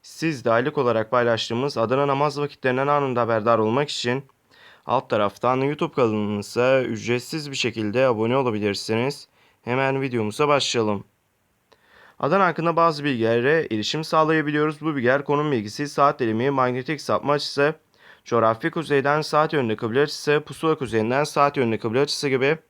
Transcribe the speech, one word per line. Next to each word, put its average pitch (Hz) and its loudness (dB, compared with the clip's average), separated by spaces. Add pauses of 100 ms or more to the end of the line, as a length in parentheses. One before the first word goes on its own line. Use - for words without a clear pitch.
Siz 151 -6
de 120 2
aylık 127 2
olarak 113 0
paylaştığımız 120 0
Adana 131 2
namaz 143 0
vakitlerinden 135 -2
anında 139 0
haberdar 113 2
olmak 120 0
için 127 -4 (640)
alt 127 -2
taraftan 120 0
YouTube 147 -2
kanalımıza 113 0
ücretsiz 123 -6
bir 135 -10
şekilde 110 0
abone 117 0
olabilirsiniz. 113 -2 (340)
Hemen 135 -2
videomuza 123 -2
başlayalım. 113 0 (1120)
Adana 180 2
hakkında 165 0
bazı 160 2
bilgilere 123 2
erişim 110 -2
sağlayabiliyoruz. 151 0
Bu 151 -4
bilgiler 135 2
konum 147 0
bilgisi, 117 -4
saat 143 2
dilimi, 117 0
manyetik 131 -2
sapma 123 -2
açısı, 147 0 (500)
coğrafi 113 2
kuzeyden 143 0
saat 156 0
yönünde 120 0
kıble 120 0
açısı, 147 0
pusula 156 -2
kuzeyinden 117 0
saat 147 2
yönünde 113 0
kıble 120 0
açısı 143 -2
gibi. 135 0 (120)